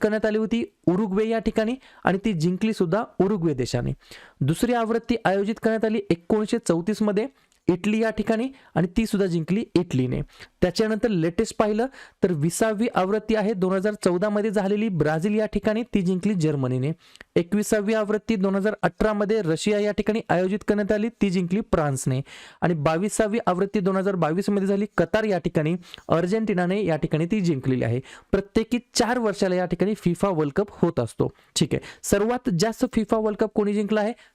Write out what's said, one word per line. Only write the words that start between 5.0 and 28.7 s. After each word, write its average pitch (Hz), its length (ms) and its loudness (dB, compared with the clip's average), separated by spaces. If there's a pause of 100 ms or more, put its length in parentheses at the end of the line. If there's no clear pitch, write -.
आयोजित 196 380 0
करण्यात 220 220 0
आली 220 240 0
एकोणीसशे 214 480 0 (100)
चौतीस 170 340 0
मध्ये 208 260 0 (400)
इटली 190 340 2
या 226 80 0
ठिकाणी 220 400 -2 (260)
आणि 175 120 2 (100)
ती 226 80 2
सुद्धा 196 220 0
जिंकली 170 380 0 (100)
इटलीने. 131 460 0 (400)
त्याच्यानंतर 214 460 2
लेटेस्ट 180 500 0
पाहिलं 214 280 2 (380)
तर 185 80 4
विसावी 196 640 0
आवृत्ती 208 400 0
आहे 214 180 2
दोन 185 200 0
हजार 196 200 0
चौदा 180 360 0
मध्ये 208 220 0
झालेली 202 380 0
ब्राझील 160 440 0
या 214 120 2
ठिकाणी, 214 380 -2
ती 208 180 0
जिंकली 185 320 0
जर्मनीने. 143 580 0 (440)
एकविसावी 208 580 0
आवृत्ती 214 420 0
दोन 190 200 0
हजार 196 260 0
अठरा 214 320 0
मध्ये 208 280 0
रशिया 196 380 0
या 208 120 0
ठिकाणी 208 380 -2
आयोजित 185 380 0
करण्यात 208 240 2
आली, 214 180 0
ती 202 200 0
जिंकली 185 320 0
फ्रान्सने. 139 600 0 (400)
आणि 165 120 2
बावीसावी 185 720 0
आवृत्ती 190 320 0
दोन 190 160 0
हजार 190 200 0
बावीस 170 340 0
मध्ये 196 180 0
झाली 202 180 0 (120)
कतार 214 260 2
या 202 140 0
ठिकाणी, 165 380 0 (340)
अर्जेंटिनाने 185 760 0
या 165 100 0
ठिकाणी 156 300 -2
ती 214 160 0
जिंकलेली 131 420 0
आहे. 120 160 0 (320)
प्रत्येकी 220 480 -2 (140)